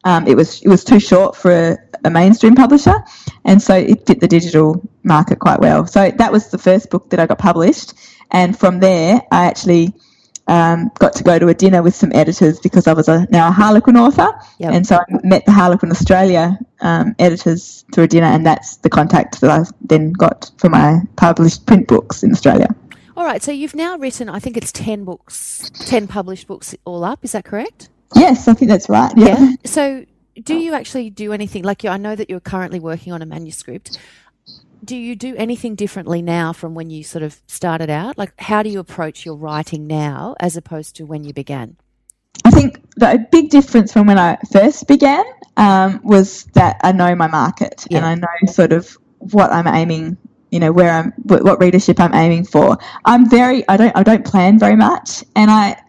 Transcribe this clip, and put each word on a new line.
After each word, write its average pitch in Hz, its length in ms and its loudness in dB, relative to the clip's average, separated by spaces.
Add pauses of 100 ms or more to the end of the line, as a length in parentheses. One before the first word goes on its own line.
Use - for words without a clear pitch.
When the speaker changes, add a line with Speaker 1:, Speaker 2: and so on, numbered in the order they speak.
Speaker 1:
um, 262 240 2
it 131 80 4
was, - 260 -2
it - 60 2
was 190 160 4
too 214 160 6
short 190 360 2
for - 160 0
a, 165 260 0 (260)
a 160 60 2
mainstream 214 440 4
publisher, 277 400 4 (500)
and 196 160 6
so 196 140 0
it - 320 0
fit - 140 2
the 170 80 0
digital 165 520 2 (220)
market 160 380 0
quite - 200 0
well. 156 260 2
So 196 260 2
that - 200 0
was 214 180 -2
the 180 80 -8
first - 320 0
book - 200 -6
that 180 100 -2
I 160 60 2
got - 120 -4
published, 175 560 0 (360)
and 180 280 0
from 180 220 0
there 185 400 2 (120)
I 180 140 2
actually, 170 460 0 (560)
um, 170 500 0
got - 160 2
to - 80 -10
go 170 160 2
to 165 100 2
a 170 60 2
dinner 185 300 2
with 175 100 2
some - 200 -2
editors 156 440 2
because - 300 0
I 160 60 2
was 160 120 0
a, 170 240 0
now 165 180 2
a 175 40 0
Harlequin 214 440 4
author, 277 320 4 (300)
Speaker 2:
Yep. - 140 -6
Speaker 1:
and 175 140 0
so 180 100 2
I 175 80 0 (180)
met 185 240 2
the 208 60 4
Harlequin 180 400 2
Australia, 185 640 0 (220)
um, 165 400 -2
editors 170 640 -2 (100)
through 165 100 4
a 160 40 2
dinner, 165 180 2
and 160 180 0
that's - 340 -2
the - 120 -2
contact - 520 -2
that 139 80 4
I 156 120 2 (200)
then 156 300 0
got - 460 -4
for 180 100 2
my 156 320 2 (160)
published 170 500 0
print 196 200 4
books - 380 -2
in - 80 2
Australia. - 360 0 (480)
Speaker 2:
All 349 80 -6
right, 269 180 -6
so 294 100 -8
you've 285 240 -10
now 339 220 -8
written, 262 300 -10
I 190 120 -12
think 240 160 -12
it's - 160 -10
ten 208 320 -10
books, - 680 -16 (160)
ten 214 220 -4
published 190 400 -12
books - 260 -18 (100)
all 175 200 -10
up, 240 200 -10
is 240 80 -12
that 208 120 -10
correct? - 440 -14 (280)
Speaker 1:
Yes, 277 320 2
I 226 60 4
think 240 160 0
that's 208 180 0
right, 214 280 0
yeah. 226 220 6
Speaker 2:
Yeah. 269 140 4 (120)
So 277 400 -6 (380)
do 285 140 -8
you 330 180 -6
actually 240 360 -10
do 208 220 -12
anything, 208 300 -10
like, 202 220 -8
you, 208 60 -4
I 190 80 -8
know 214 180 -10
that 208 120 -12
you're 185 120 -12
currently 185 400 -10
working 165 320 -14
on 165 100 -14
a 160 40 -16
manuscript. 156 720 -18 (880)
Do 247 120 -14
you 240 180 -12
do 247 220 -14
anything 226 400 -10
differently 190 460 -8
now 170 300 -6
from 165 220 -14
when 165 160 -14
you 156 140 -16
sort 160 180 -12
of 151 240 -14
started 160 420 -8
out? 165 300 -8
Like, 202 220 -10
how 214 240 -4
do 214 60 -6
you 202 100 -10
approach 165 440 -14
your 160 120 -16
writing 151 500 -10
now 151 540 -8
as 175 160 -6
opposed 156 400 -16
to 165 80 -18
when 151 180 -14
you 147 100 -18
began? 135 440 -12 (680)
Speaker 1:
I - 60 6
think - 320 0 (140)
that - 180 2
a 254 40 0 (120)
big 320 200 2
difference 247 420 2
from 208 160 4
when 202 100 4
I 175 200 0 (120)
first 214 380 0
began, 285 360 2 (320)
um, 190 460 2
was 196 420 0 (100)
that - 280 2
I 180 100 2
know 180 220 0
my 170 140 -2
market 156 600 -6
Speaker 2:
Yeah. 165 80 -2
Speaker 1:
and 160 80 -2
I 165 100 -4
know 175 360 -4
sort 170 200 2
of 170 260 -6 (200)
what 196 340 0
I'm 170 160 -2
aiming, 165 480 -4 (340)
you 170 80 -4
know, 160 140 0
where 175 180 4
I'm, 160 220 -4 (160)
wh-, 202 160 2
what 190 160 2
readership 180 400 2
I'm 170 140 2
aiming 170 300 0
for. - 320 0 (280)
I'm 240 260 4
very, 247 380 2
I 196 80 2
don't, 220 200 2
I 190 60 2
don't 220 220 2
plan 196 340 2
very 208 180 4
much, - 460 -2 (140)
and 214 140 4
I 214 380 0